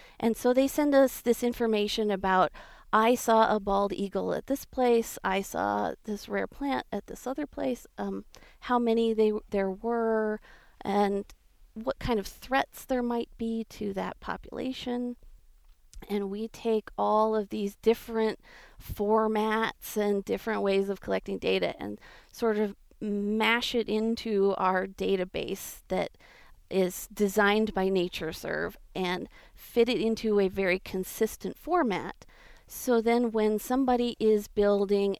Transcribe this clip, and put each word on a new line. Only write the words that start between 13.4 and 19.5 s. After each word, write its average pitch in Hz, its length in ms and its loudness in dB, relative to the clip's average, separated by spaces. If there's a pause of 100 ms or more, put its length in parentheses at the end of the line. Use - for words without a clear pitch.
to 208 240 -6
that 185 260 -6
population." 247 960 -6 (920)
And 202 220 -2
we 214 180 -6
take - 480 -2
all 214 400 4
of 208 140 -2
these 208 260 -4
different 220 640 0 (640)
formats 220 920 0